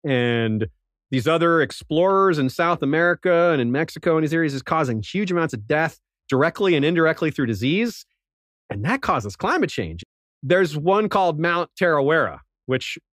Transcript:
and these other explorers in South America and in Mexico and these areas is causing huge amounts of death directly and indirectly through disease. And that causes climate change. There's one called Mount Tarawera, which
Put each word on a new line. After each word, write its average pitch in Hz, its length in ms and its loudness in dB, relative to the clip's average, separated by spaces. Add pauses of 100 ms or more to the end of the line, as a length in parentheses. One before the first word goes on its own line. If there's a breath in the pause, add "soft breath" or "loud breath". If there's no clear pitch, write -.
and 120 640 0 (440)
these 131 160 0
other 165 340 2
explorers 175 760 0
in 131 120 0
South 170 320 0
America 170 720 2
and 143 100 2
in 120 100 0
Mexico 160 460 0
and 160 60 2
these 151 100 0
areas 160 200 0
is 135 80 -6
causing 131 400 -2
huge 185 300 -4
amounts 165 220 0
of 104 140 -10
death 151 320 -2 (280)
directly 165 480 2
and 139 80 2
indirectly 160 480 2
through 135 140 -2
disease. 135 600 -2 (640)
And 101 140 -8
that 254 180 -2
causes 117 360 -4
climate 262 320 -2
change. 82 340 -8 (400)
There's 165 320 2
one 196 320 0
called 175 320 0
Mount 170 300 -2 (100)
Tarawera, 147 600 2 (260)
which 123 320 -4 (160)